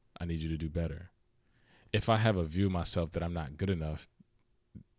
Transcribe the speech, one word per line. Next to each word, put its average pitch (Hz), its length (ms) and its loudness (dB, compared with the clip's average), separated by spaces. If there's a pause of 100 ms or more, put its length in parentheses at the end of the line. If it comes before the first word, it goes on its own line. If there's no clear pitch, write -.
(200)
I 87 60 -6
need 82 140 -2
you 80 100 -4
to 80 80 -2
do 80 120 -4
better." 82 400 -4 (800)
If 107 200 2
I 110 80 8
have 110 180 4
a 87 80 2
view 85 220 2
of 92 60 2
myself 85 400 0
that 82 100 -2
I'm 85 100 -2
not 78 240 -6
good 98 140 0
enough, 78 360 -2 (920)